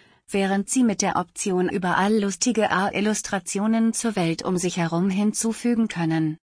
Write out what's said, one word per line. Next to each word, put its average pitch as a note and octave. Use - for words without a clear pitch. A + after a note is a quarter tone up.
während G3
sie C4
mit G#3+
der F#3
Option F3+
Überall F#3
lustige G3+
A-Illustrationen G#3
zur A3
Welt E3
um F#3
sich F3
herum E3+
hinzufügen A3
können. D#3+